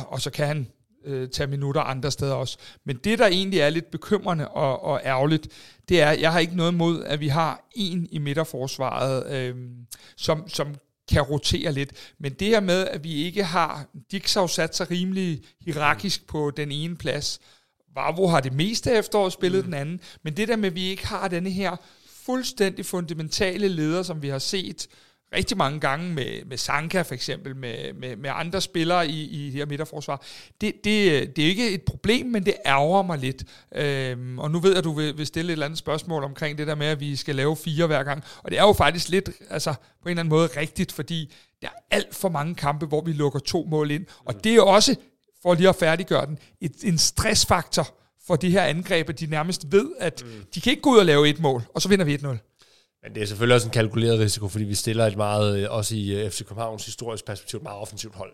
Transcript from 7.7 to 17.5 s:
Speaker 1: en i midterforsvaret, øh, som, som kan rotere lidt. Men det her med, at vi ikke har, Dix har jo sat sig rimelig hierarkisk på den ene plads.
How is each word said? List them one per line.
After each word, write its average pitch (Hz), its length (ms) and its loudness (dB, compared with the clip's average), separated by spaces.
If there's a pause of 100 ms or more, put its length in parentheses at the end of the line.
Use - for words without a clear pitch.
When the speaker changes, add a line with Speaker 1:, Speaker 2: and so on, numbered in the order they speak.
Speaker 1:
en 180 360 -4
i - 60 -6
midterforsvaret, 135 1160 -2
øh, 127 220 -4 (640)
som, 156 320 -2
som 147 260 -6 (360)
kan 156 100 6
rotere 147 500 0
lidt. 139 200 -4 (280)
Men 139 140 -6
det 190 140 -2
her 220 120 6
med, 185 280 2
at 151 160 -8
vi 165 100 -6
ikke 170 300 -2
har, 160 420 -2 (260)
Dix - 220 -2
har 208 80 2
jo 175 60 2
sat 165 280 -2
sig 175 160 -4
rimelig 180 500 -2 (200)
hierarkisk 151 640 0
på 151 300 -2
den 147 140 -4
ene 156 240 -6
plads. - 440 -4 (560)